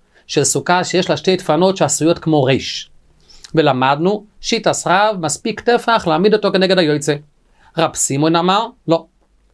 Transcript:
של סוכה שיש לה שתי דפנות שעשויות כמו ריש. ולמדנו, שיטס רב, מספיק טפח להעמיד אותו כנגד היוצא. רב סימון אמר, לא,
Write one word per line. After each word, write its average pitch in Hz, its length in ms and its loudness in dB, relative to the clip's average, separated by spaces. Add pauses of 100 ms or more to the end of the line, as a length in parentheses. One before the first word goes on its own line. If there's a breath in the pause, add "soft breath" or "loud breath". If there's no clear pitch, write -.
(260 soft breath)
של 147 180 0
סוכה 175 400 0
שיש 180 260 -2
לה 156 60 0
שתי 185 200 0
דפנות 180 400 0
שעשויות 165 420 0
כמו 151 240 2
ריש. 123 480 -2 (640 loud breath)
ולמדנו, 147 720 2 (160)
שיטס 214 460 -2
רב, 202 340 2
מספיק 190 400 -6
טפח 233 460 0
להעמיד 175 280 2
אותו 208 180 0
כנגד 185 260 2
היוצא. 151 360 0 (640 soft breath)
רב 160 160 0
סימון 151 420 0
אמר, 185 300 0 (220)
לא, 165 180 0 (480)